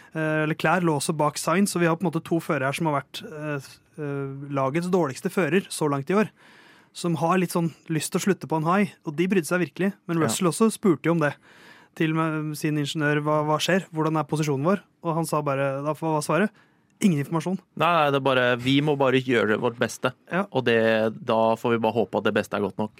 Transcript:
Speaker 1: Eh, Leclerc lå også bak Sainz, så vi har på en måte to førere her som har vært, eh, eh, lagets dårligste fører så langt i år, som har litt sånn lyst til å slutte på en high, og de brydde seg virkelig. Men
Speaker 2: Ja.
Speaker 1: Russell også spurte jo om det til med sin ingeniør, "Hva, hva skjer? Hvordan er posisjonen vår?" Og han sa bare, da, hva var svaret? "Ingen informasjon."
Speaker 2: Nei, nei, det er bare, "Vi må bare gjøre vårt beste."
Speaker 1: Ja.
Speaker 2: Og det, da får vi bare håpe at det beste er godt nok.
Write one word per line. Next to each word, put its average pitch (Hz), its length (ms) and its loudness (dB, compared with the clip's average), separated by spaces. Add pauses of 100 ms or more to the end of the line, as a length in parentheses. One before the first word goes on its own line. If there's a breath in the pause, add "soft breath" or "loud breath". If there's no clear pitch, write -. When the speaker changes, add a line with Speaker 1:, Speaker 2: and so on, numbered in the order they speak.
(160 loud breath)
Speaker 1:
Eh, 156 340 0
Leclerc 160 340 2
lå 160 140 2
også 160 180 -2
bak 151 220 0
Sainz, 190 340 0
så 175 80 -4
vi 170 60 4
har 165 100 4
på 165 80 -4
en 165 80 0
måte 165 140 -4
to 165 160 0
førere 139 300 -2
her - 20 -6
som 165 140 -2
har 143 160 0
vært, - 200 -16
eh, 151 460 -8 (320)
eh, 139 480 -8
lagets 143 400 -2
dårligste 175 400 0
fører 180 400 0
så - 220 -4
langt 139 180 -4
i 180 60 0
år, 208 140 2 (640 soft breath)
som 170 240 -2
har 165 200 2
litt 175 160 0
sånn 170 160 0 (200)
lyst 156 220 -2
til 185 80 -2
å - 60 -4
slutte 175 240 0
på 160 80 0
en 156 80 -2
high, 185 240 2 (160)
og 156 100 -8
de 175 120 0
brydde 185 180 2
seg 175 160 0
virkelig. 180 320 -2 (140)
Men 170 100 -2
Speaker 2:
Ja. 160 80 2
Speaker 1:
Russell 139 240 0
også 220 220 2
spurte 170 340 0
jo 156 60 2
om 170 80 2
det 147 160 0 (600 loud breath)
til 160 180 0
med 156 440 -2
sin 151 200 -2
ingeniør, 147 460 0
"Hva, 151 220 2
hva 151 140 0
skjer? 180 340 0
Hvordan 156 260 0
er 151 60 0
posisjonen 147 400 -2
vår?" 190 160 2 (220)
Og 165 120 -2
han 165 100 -2
sa 156 160 -2
bare, 139 420 -2
da, 151 100 -2
hva 160 220 -2
var 151 60 0
svaret? 170 280 2 (520 soft breath)
"Ingen 151 220 2
informasjon." 165 340 -4 (180)
Speaker 2:
Nei, 156 120 2
nei, 156 240 4
det 139 40 0
er 139 40 0
bare, 127 380 2
"Vi 135 240 2
må 147 160 2
bare 131 240 4
gjøre 107 380 2
vårt 120 200 -4
beste." 127 320 -2 (200)
Speaker 1:
Ja. 185 200 -2
Speaker 2:
Og 131 140 -2
det, 113 600 2
da 113 300 2
får 120 160 -2
vi 117 80 2
bare 110 140 0
håpe 110 240 0
at 104 60 -2
det 107 100 0
beste 107 220 -2
er 101 60 -2
godt 98 160 -4
nok. 107 220 -4